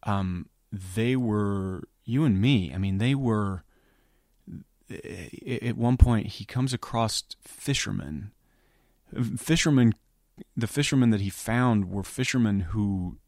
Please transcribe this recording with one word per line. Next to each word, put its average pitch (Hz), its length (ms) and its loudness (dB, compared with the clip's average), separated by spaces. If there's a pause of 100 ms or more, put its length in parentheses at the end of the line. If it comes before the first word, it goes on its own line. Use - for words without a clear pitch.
Um, 95 440 -2 (240)
they 104 440 -2
were 101 720 -2 (160)
you 131 200 0
and 98 160 4
me. 101 340 2
I 92 40 -4
mean, 95 200 0
they 123 160 2
were, 107 500 -2 (1300)
a-, - 760 -10
at 117 80 -2
one 120 200 2
point, 113 300 6
he 107 180 -10
comes 127 280 -2
across 113 520 -2 (180)
fishermen. 98 880 -6 (1040)
Fishermen, 139 580 4 (600)
the 113 100 0
fishermen 131 440 2
that 104 100 2
he 98 100 -2
found 110 600 0
were 98 140 -4
fishermen 113 560 0
who 95 680 -2